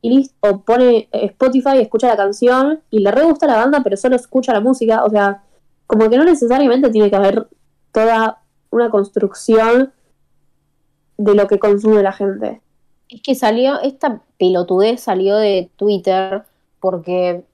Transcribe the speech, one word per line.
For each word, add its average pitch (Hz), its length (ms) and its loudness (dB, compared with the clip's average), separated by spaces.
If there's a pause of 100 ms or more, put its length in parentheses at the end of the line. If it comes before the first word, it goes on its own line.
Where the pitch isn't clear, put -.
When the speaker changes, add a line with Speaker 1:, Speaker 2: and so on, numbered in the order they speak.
Speaker 1:
y 233 140 -4
listo, 269 260 0
o 202 200 0
pone, 240 500 2
eh, 208 140 -4
Spotify, 262 540 0
escucha 226 280 0
la 220 100 2
canción 254 720 0
y 214 100 -2
le 196 120 0
re 262 140 2
gusta 311 220 0
la 240 100 2
banda, 269 260 0
pero 202 140 -2
solo 254 180 0
escucha 247 380 -4
la 208 80 0
música, 226 420 0
o 214 60 0
sea, 202 340 -2 (440)
como 220 220 2
que 240 80 2
no 294 60 4
necesariamente 262 680 2
tiene 214 200 2
que 202 60 0
haber 196 320 0 (440)
toda 220 500 0 (300)
una 233 180 0
construcción 220 1000 0 (1300)
de 208 180 2
lo 202 120 2
que 202 120 0
consume 208 440 2
la 196 100 -2
gente. 208 480 -8 (480)
Speaker 2:
Es 240 120 -20
que 262 140 -4
salió, 247 460 -2
esta 277 400 -6 (160)
pelotudez 185 640 0
salió 196 360 -2
de 196 380 -2
Twitter 190 680 -4 (360)
porque 180 640 -4 (100)